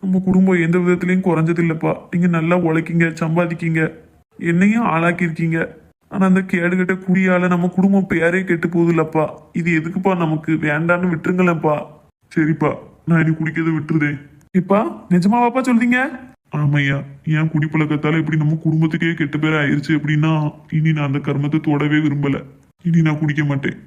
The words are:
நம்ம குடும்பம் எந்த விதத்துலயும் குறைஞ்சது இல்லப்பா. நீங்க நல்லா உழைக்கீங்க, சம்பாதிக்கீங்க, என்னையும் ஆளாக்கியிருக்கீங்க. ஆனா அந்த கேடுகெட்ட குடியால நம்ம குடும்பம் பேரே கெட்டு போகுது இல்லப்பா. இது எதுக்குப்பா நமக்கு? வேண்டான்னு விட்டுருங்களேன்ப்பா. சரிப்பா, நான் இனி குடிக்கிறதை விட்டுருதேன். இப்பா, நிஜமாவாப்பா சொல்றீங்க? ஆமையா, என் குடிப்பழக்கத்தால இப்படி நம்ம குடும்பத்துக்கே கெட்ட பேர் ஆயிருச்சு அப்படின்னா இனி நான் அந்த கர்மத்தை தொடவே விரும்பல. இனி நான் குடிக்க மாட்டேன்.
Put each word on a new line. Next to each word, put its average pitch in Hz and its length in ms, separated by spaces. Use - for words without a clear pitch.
நம்ம 190 160
குடும்பம் 185 440
எந்த 170 160
விதத்துலயும் 180 480
குறைஞ்சது 165 340
இல்லப்பா. 160 320
நீங்க 175 160
நல்லா 170 300
உழைக்கீங்க, 165 560
சம்பாதிக்கீங்க, 165 680
என்னையும் 196 460
ஆளாக்கியிருக்கீங்க. 165 760
ஆனா 190 180
அந்த 185 140
கேடுகெட்ட 185 540
குடியால 185 540
நம்ம 175 200
குடும்பம் 190 400
பேரே 170 360
கெட்டு 175 240
போகுது 170 240
இல்லப்பா. 160 320
இது 170 260
எதுக்குப்பா 185 380
நமக்கு? 156 360
வேண்டான்னு 165 600
விட்டுருங்களேன்ப்பா. 165 640
சரிப்பா, 156 380
நான் 165 180
இனி 160 120
குடிக்கிறதை 160 400
விட்டுருதேன். 147 440
இப்பா, 196 280
நிஜமாவாப்பா 233 540
சொல்றீங்க? 247 380
ஆமையா, 143 420
என் 156 260
குடிப்பழக்கத்தால 151 680
இப்படி 156 180
நம்ம 156 280
குடும்பத்துக்கே 160 500
கெட்ட 151 240
பேர் 156 140
ஆயிருச்சு 147 420
அப்படின்னா 151 380
இனி 160 220
நான் 151 140
அந்த 139 120
கர்மத்தை 143 420
தொடவே 147 360
விரும்பல. 143 400
இனி 170 180
நான் 151 160
குடிக்க 151 260
மாட்டேன். 143 420